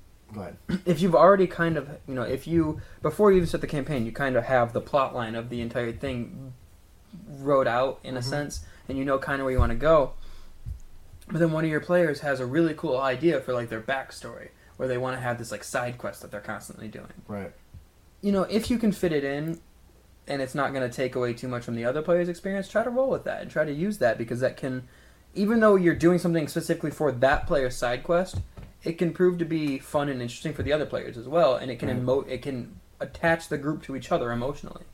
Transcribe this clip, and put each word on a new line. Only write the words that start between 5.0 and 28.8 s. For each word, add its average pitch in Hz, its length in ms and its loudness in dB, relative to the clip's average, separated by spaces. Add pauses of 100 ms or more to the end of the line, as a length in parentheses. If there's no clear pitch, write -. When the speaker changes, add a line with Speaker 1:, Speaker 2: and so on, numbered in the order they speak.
Speaker 2:
line 113 200 -4
of 117 140 -6
the 120 140 -6
entire 117 300 -4
thing 127 600 -8 (840)
wrote 139 280 4
out, 123 380 2
in 131 120 -8
a 120 40 -4
Speaker 1:
Mm-hmm. 123 80 -4
Speaker 2:
sense, 147 320 -4 (300)
and 135 80 -4
you 135 80 -2
know 135 120 2
kind 139 220 -2
of 135 60 -2
where 131 60 2
you 127 60 4
wanna 120 160 4
go. 143 380 6 (1160)
But 165 100 -4
then 165 140 4
one 160 120 0
of 160 60 0
your 151 100 0
players 165 400 2
has 139 200 -2
a 127 60 -4
really 156 280 2
cool 147 260 -2
idea 135 400 2
for, - 120 -4
like, 120 160 -2
their 110 120 -6
backstory, - 680 -8 (280)
where 131 120 -2
they 123 100 0
wanna 127 220 -4
have 120 180 -2
this, 117 120 -10
like, 104 140 -8
side 123 340 -4
quest - 240 -10
that - 80 -16
they're 104 100 -10
constantly 107 480 -12
doing. - 240 -14 (140)
Speaker 1:
Right. 101 260 -8 (680)
Speaker 2:
You 202 120 0
know, 196 120 2
if 208 260 -2
you 233 80 2
can 220 140 2
fit 175 200 0
it 139 120 0
in, 151 360 -4 (680)
and 139 140 -2
it's 131 120 -6
not 139 180 0
gonna 131 180 -2
take 127 240 -2
away 123 180 0
too 127 160 -6
much 120 160 -4
from 120 100 -6
the 117 100 -4
other 139 180 0
player's 175 260 2
experience, 190 400 -6
try 226 160 0
to 247 60 -2
roll 262 180 2
with 156 160 -2
that 98 180 -4
and 123 80 -12
try 156 140 0
to 151 80 -2
use 190 260 -2
that, 113 200 2
because 117 220 -4
that 127 160 0
can, 127 300 -6 (480)
even 214 260 2
though 214 160 10
you're 170 180 6
doing 170 240 6
something 165 300 2
specifically 160 420 -2
for 143 220 2
that 131 340 2
player's 131 300 0
side 123 260 -2
quest, 175 380 0 (440)